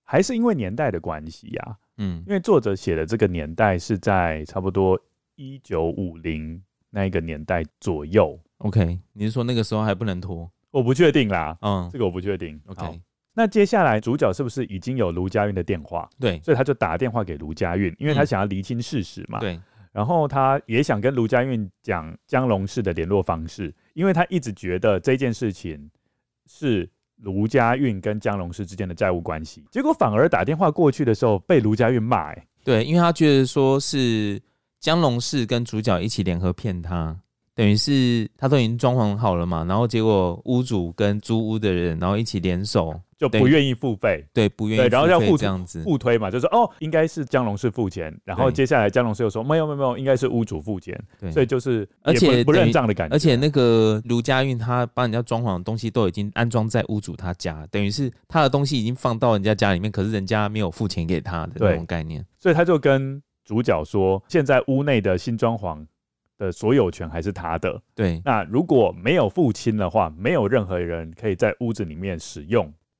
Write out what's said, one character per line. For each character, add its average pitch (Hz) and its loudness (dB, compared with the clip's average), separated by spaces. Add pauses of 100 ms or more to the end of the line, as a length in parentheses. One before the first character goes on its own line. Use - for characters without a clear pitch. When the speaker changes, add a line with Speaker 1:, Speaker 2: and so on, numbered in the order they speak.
Speaker 1:
还 160 0
是 247 -2
因 226 0
为 233 2
年 104 -4
代 135 -2
的 101 -4
关 78 -8
系 - -16
啊。 - -12 (220)
Speaker 2:
嗯。 90 -6
Speaker 1:
因 196 -4
为 190 0
作 180 4
者 107 0
写 90 -2
的 80 -2
这 104 -2
个 104 4
年 82 -4
代 98 2
是 95 -4
在 87 0
差 95 -8
不 95 -2
多 92 2 (360)
一 135 -18
九 82 -4
五 87 -8
零 80 -8 (300)
那 101 -4
一 95 -2
个 - -2
年 78 -8
代 87 -2 (180)
左 78 -4
右。 85 2 (200)
Speaker 2:
OK， 90 0 (140)
你 104 -6
是 110 -2
说 117 -2
那 123 -2
个 117 0
时 107 -4
候 107 -2
还 104 0
不 107 -4
能 90 -4
拖？ 87 -10 (200)
Speaker 1:
我 135 0
不 123 2
确 156 6
定 135 4
啦。 82 -2
Speaker 2:
嗯。 95 -2
Speaker 1:
这 120 -12
个 110 0
我 92 0
不 87 -6
确 95 -4
定。 80 -10
Speaker 2:
OK。 92 -16
Speaker 1:
好， 85 -10 (400)
那 226 2
接 202 4
下 196 2
来 110 4
主 123 -2
角 113 2
是 139 -4
不 123 -2
是 127 -4
已 95 -8
经 131 -6
有 95 0
卢 90 -2
家 104 0
运 101 -4
的 90 -2
电 85 -4
话？ 82 -10 (100)
Speaker 2:
对。 95 -2
Speaker 1:
所 160 0
以 135 6
他 135 2
就 139 0
打 87 -2
电 117 -2
话 113 -2
给 80 -8
卢 76 -10
家 85 -2
运， 92 -2
因 139 -6
为 151 0
他 143 2
想 95 0
要 104 0
厘 98 -4
清 120 -6
事 120 -4
实 - -12
嘛。 110 -8
Speaker 2:
嗯。 - -
对。 90 -6 (320)
Speaker 1:
然 104 -4
后 160 0
他 135 0
也 117 0
想 113 0
跟 131 0
卢 117 0
家 123 2
运 117 -4 (140)
讲 82 -6 (100)
江 131 0
龙 98 0
氏 120 -6
的 95 0
联 82 -4
络 95 2
方 82 -4
式， 82 -10 (200)
因 170 -2
为 196 4
他 170 2
一 180 0
直 117 -6
觉 90 -4
得 98 2
这 131 2
件 127 -2
事 107 -4
情 76 -14 (560)
是 107 -2 (280)
卢 101 -2
家 120 4
运 120 -2
跟 107 -4
江 101 -2
龙 87 -8
氏 101 -10
之 90 -12
间 95 -6
的 87 -8
债 98 0
务 87 -2
关 80 -6
系， - -18
结 254 -4
果 302 -2
反 110 0
而 120 4
打 98 0
电 147 0
话 165 2
过 151 4
去 143 -2
的 113 2
时 - 0
候 107 2
被 - 2
卢 107 2
家 117 2
运 123 2
骂 104 0
欸。 - -16 (180)
Speaker 2:
对， 120 2
因 151 0
为 175 6
他 170 6
觉 151 4
得 131 4
说 135 2
是 110 0 (380)
江 165 0
龙 120 2
氏 123 -2
跟 120 0
主 110 -4
角 107 2
一 92 -2
起 113 -2
联 87 0
合 90 0
骗 90 -6
他， 82 -6 (360)
等 107 2
于 104 6
是 120 2
他 135 -4
都 139 4
已 123 4
经 117 -2
装 123 2
潢 104 2
好 107 0
了 85 0
嘛， 85 -2
然 92 0
后 117 2
结 113 0
果 95 2
屋 123 2
主 95 -2
跟 104 0
租 110 0
屋 110 -2
的 104 0
人， 87 0
然 87 0
后 101 0
一 113 -2
起 110 -6
联 90 -2
手， 85 -2 (160)
Speaker 1:
就 143 0
不 110 4
愿 143 6
意 131 -2
付 117 -2
费。 87 0
Speaker 2:
对， 107 4
不 107 -2
愿 110 0
意 - 4
付 127 6
费 123 4
Speaker 1:
对， 110 4
然 127 4
后 165 4
要 175 6
互 151 6
Speaker 2:
这 107 -2
样 92 -4
子。 82 -10
Speaker 1:
互 135 0
推 120 2
嘛， 104 -2
就 117 -2
说 127 0
，“哦， 233 4
应 156 -6
该 160 2
是 156 -4
江 127 2
龙 104 -2
氏 123 0
付 104 -2
钱。” 82 -10
然 90 -8
后 131 2
接 135 2
下 131 4
来 104 4
江 123 2
龙 113 -2
氏 117 -2
又 107 0
说， 113 -4
Speaker 2:
对。 131 -4
Speaker 1:
“没 160 2
有， 160 0
没 151 -4
有， 143 -6
没 139 -4
有， 123 0
应 135 -6
该 135 4
是 127 0
屋 117 0
主 85 -6
付 95 -6
钱。” - -10 (220)
Speaker 2:
对。 90 -8
Speaker 1:
所 139 2
以 127 4
就 131 -2
是 120 -2
也 101 -6
不， - -4
Speaker 2:
而 170 4
且 185 4
等 123 6
于 120 4
Speaker 1:
不 151 4
认 165 6
账 127 2
的 104 2
感 87 -2
觉。 127 2
Speaker 2:
而 - 4
且 147 4
那 143 2
个 113 4
卢 120 0
家 131 0
运 131 -2
他 120 -2
帮 123 -2
人 120 0
家 117 0
装 117 -4
潢 98 -2
的 90 -8
东 113 -4
西 113 -4
都 110 2
已 87 0
经 104 -4
安 117 0
装 113 0
在 113 0
屋 107 -2
主 - -10
他 90 -6
家， 78 -8
等 101 0
于 101 0
是 131 -4 (200)
他 165 0
的 143 4
东 139 2
西 135 0
已 107 0
经 123 -2
放 120 -2
到 120 4
人 101 2
家 107 2
家 101 2
里 87 0
面， 107 -4
可 95 -2
是 110 -2
人 98 -2
家 107 0
没 107 -4
有 92 -2
付 110 -4
钱 85 -4
给 82 0
他 85 -6
的 127 -16
那 90 4
种 82 -4
概 82 -6
念。 80 -10
Speaker 1:
对。 - -14 (120)
所 180 2
以 - 4
他 170 4
就 170 4
跟 135 0 (240)
主 110 -2
角 90 2
说， 95 0
现 151 2
在 131 4
屋 135 0
内 135 4
的 92 2
新 117 -4
装 117 0
潢 78 -8 (520)
的 92 -4
所 107 0
有 120 4
权 82 -8
还 82 -6
是 95 -4
他 85 -6
的。 - -4 (140)
Speaker 2:
对。 90 0
Speaker 1:
那 110 0
如 110 0
果 113 4
没 107 -2
有 131 2
付 131 0
清 110 -2
的 92 -2
话， 92 2
没 110 -2
有 127 0
任 110 2
何 90 -4
人 85 -6
可 - -4
以 190 0
在 107 0
屋 117 -4
子 - -4
里 165 -8
面 92 -6
使 78 -14
用， 87 0 (280)